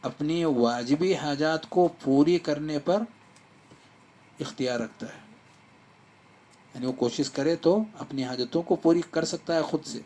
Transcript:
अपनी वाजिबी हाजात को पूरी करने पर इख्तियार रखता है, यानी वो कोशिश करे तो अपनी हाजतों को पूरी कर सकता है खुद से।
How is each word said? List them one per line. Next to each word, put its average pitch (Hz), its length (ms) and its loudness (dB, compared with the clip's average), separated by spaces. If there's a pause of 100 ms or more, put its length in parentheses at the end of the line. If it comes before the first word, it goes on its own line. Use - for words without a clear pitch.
अपनी 156 420 -4
वाजिबी 127 680 2
हाजात 156 500 -2
को 180 220 2 (180)
पूरी 147 340 4
करने 151 400 -4
पर 196 280 0 (1300)
इख्तियार 123 400 -4
रखता 113 260 -10
है, - 200 -20 (1500)
यानी 123 120 -6
वो 127 60 -2
कोशिश 127 360 0
करे 156 280 0
तो 165 180 4 (260)
अपनी 135 220 -6
हाजतों 127 400 -2
को 175 140 2
पूरी 170 260 4 (120)
कर 165 100 0
सकता 165 300 -4
है 160 80 2
खुद 147 200 -2
से। - 240 -12